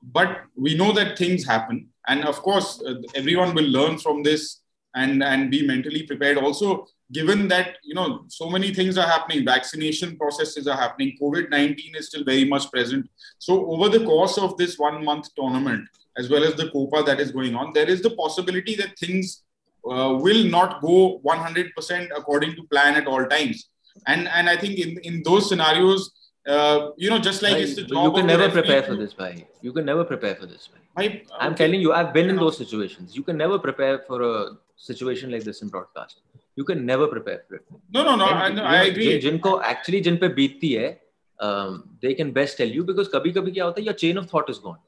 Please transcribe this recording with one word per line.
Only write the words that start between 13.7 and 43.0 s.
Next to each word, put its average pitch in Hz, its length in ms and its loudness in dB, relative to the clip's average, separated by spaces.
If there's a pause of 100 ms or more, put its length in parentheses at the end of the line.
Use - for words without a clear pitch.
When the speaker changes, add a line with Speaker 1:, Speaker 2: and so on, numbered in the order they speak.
Speaker 1:
over 170 160 2
the 220 160 4
course 180 340 2
of 190 180 -2
this 175 220 -2
one 151 260 -2
month 151 320 -4
tournament, 131 520 -2 (280)
as 123 120 -8
well 147 160 4
as 156 100 2
the 160 160 -4
Copa 143 340 0
that 139 160 2
is 143 120 -2
going 127 240 -4
on, 143 160 -6
there 151 160 4
is 185 120 2
the 226 100 2
possibility 190 640 -4
that 196 220 -6
things, 185 440 -6 (420)
uh, 131 360 0
will 202 240 4
not 180 360 2
go 185 420 6
one 156 160 0
hundred 170 360 -4
percent 175 420 -6
according 147 400 -2
to 165 80 -18
plan 143 300 4
at 147 120 2
all 131 200 0
times. 139 440 -2 (360)
And, 170 220 0
and 170 200 2
I 175 80 4
think 196 220 -4
in, 165 200 -4
in 170 260 -8
those 196 240 4
scenarios, 185 640 2 (340)
uh, 147 500 2
you 185 140 -2
know, 226 80 2
just - 240 -2
like 202 120 4
Speaker 2:
Bhai, - 80 0
Speaker 1:
it's 143 120 -2
the 202 80 -8
Speaker 2:
you - 60 -10
Speaker 1:
job 160 260 2
Speaker 2:
can 190 80 4
Speaker 1:
of 180 60 4
the 165 80 8
Speaker 2:
never 185 80 6
Speaker 1:
referee 170 180 4
Speaker 2:
prepare 139 200 4
for 127 120 -4
Speaker 1:
to - 20 -6
Speaker 2:
this, 104 180 -8
bhai. 87 320 -10 (160)
You 123 100 -8
can 156 120 -4
never 151 200 0
prepare 110 320 -6
for 95 100 -18
this, - 220 -20
bhai. - 400 -6
Speaker 1:
Bhai, 202 160 -10 (140)
Speaker 2:
I'm 139 140 -2
Speaker 1:
okay. 156 140 2
Speaker 2:
telling 185 140 2
you, 160 120 2
I've 165 220 0
been 175 160 4
in 190 60 2
Speaker 1:
Yeah. 180 60 2
Speaker 2:
those 160 140 2
situations. 101 600 -8
You 135 80 -8
can 165 120 -4
never 175 220 0
prepare 135 480 -2
for 123 160 -4
a 110 340 -2 (200)
situation 127 540 -8
like 113 140 -8
this 104 160 -12
in 107 80 -10
broadcast. - 540 -12 (340)
You 139 80 -6
can 160 200 -4
never 135 220 2
prepare 107 400 -8
for 95 100 -18
it. - 80 -20 (280)
Speaker 1:
No, 254 100 0
no, 285 140 4
no, 190 100 2
Speaker 2:
And, 175 80 2
Speaker 1:
I, 185 140 0
no, 202 140 -4
Speaker 2:
you 190 60 -2
Speaker 1:
I 175 160 6
Speaker 2:
know, 190 60 2
Speaker 1:
agree. 185 300 2
Speaker 2:
जिन-, 151 200 0
जिनको 190 220 2
actually 170 380 -2
जिन 170 160 2
पे 180 180 2
बीतती 139 380 0
है, 123 260 -2 (420)
um, 101 440 -6 (160)
they 135 140 0
can 143 180 -4
best 139 240 0
tell 120 120 0
you 139 160 -2
because 180 240 0